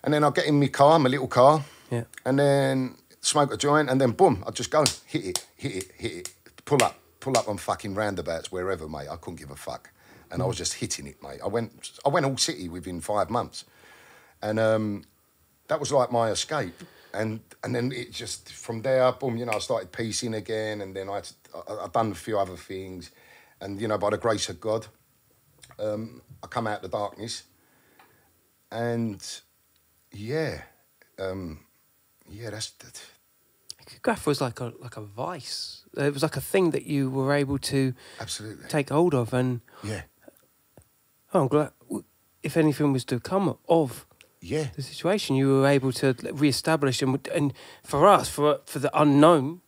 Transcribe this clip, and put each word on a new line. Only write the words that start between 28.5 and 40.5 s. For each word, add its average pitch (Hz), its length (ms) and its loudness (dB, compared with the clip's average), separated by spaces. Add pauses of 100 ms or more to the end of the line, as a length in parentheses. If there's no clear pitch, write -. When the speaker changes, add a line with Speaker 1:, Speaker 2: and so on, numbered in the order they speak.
Speaker 1:
And, 117 540 -4 (880)
yeah, 113 500 -6 (560)
um, 92 420 -6 (680)
yeah, 107 200 -12
that's, 104 200 -10
that. - 320 -20 (1000)
Speaker 2:
Graph - 240 -2
was 147 140 0
like 127 200 -4
a, 117 200 -8
like 120 160 -16
a 110 60 -14
vice. 131 800 -10 (140)
It 143 160 0
was 139 100 -2
like 156 140 0
a 139 60 -4
thing 185 300 2
that 135 120 -4
you 139 260 0
were 135 220 0
able 139 260 0
to 135 360 0 (260)
Speaker 1:
Absolutely. 110 480 -12
Speaker 2:
take 143 220 -2
hold 160 240 4
of, 117 180 0
and 127 300 0 (200)
Speaker 1:
Yeah. 104 200 -6 (1300)